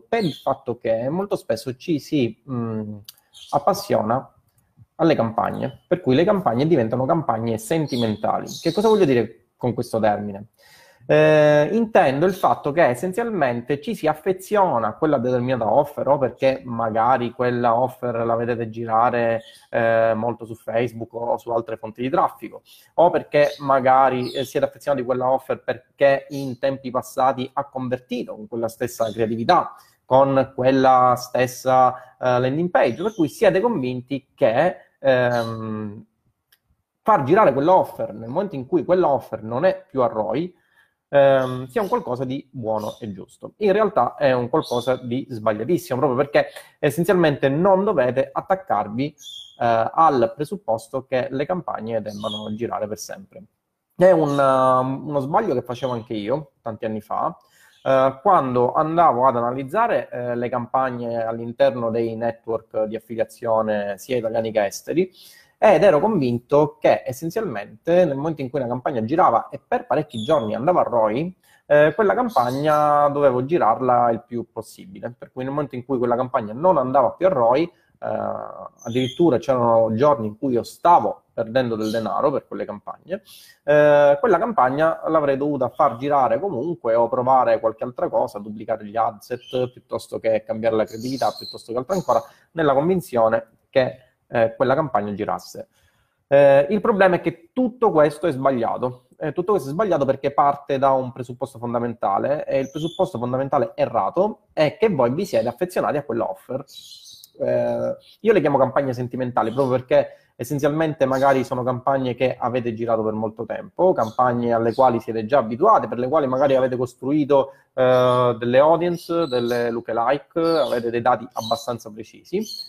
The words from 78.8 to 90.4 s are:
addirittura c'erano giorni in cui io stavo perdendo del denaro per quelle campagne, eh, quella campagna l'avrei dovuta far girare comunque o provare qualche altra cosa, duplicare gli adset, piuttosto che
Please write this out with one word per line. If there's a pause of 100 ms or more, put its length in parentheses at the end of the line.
addirittura
c'erano
giorni
in
cui
io
stavo (140)
perdendo
del
denaro
per
quelle
campagne, (420)
eh,
quella
campagna
l'avrei
dovuta
far
girare
comunque
o
provare
qualche
altra
cosa,
duplicare
gli
adset,
piuttosto
che